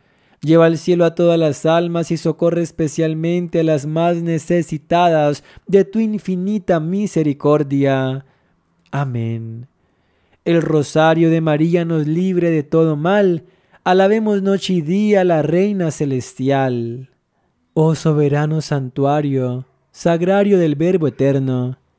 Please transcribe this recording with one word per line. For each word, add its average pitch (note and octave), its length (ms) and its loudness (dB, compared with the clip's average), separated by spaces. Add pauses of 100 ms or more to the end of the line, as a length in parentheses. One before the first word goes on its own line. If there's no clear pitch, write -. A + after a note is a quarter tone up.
(400)
lleva E3 260 4
al E3 120 0
cielo F3 260 2
a E3 100 0
todas E3+ 240 2
las D#3 280 0
almas E3+ 440 0
y E3+ 60 0
socorre E3+ 460 -2
especialmente E3 1000 -2
a D#3+ 40 0
las D3+ 220 0
más E3 300 0
necesitadas E3 1300 0 (220)
de G3 180 4
tu G3 140 -4
infinita F#3+ 840 -2
misericordia. C#3+ 1500 -2 (640)
Amén. A#2 760 -6 (760)
El E3+ 180 2
rosario D#3 680 2
de E3 100 2
María D#3+ 440 0
nos D#3+ 220 -2
libre F3 440 0
de D#3 120 0
todo D#3+ 340 0
mal. F3+ 480 0 (400)
Alabemos G3+ 580 2
noche F#3+ 320 -2
y F3 60 2
día G3 400 2
a F#3 40 2
la E3 180 2
Reina F3+ 480 0
Celestial. C3 1200 -4 (640)
Oh D#3+ 200 2
soberano D3+ 680 0
santuario, C3+ 1040 -2 (260)
sagrario F#3+ 680 2
del D#3 180 2
Verbo E3 320 0
eterno, C3 680 -2 (200)